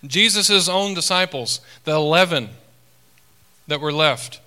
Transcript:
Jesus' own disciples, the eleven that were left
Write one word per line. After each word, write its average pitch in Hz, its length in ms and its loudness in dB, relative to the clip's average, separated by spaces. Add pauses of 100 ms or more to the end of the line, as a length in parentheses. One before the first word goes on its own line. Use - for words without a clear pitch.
Jesus' 196 640 2
own 196 240 -2
disciples, 175 680 -2 (240)
the 156 80 -2
eleven 156 560 2 (1200)
that 147 100 -4
were 151 140 -4
left 147 540 -2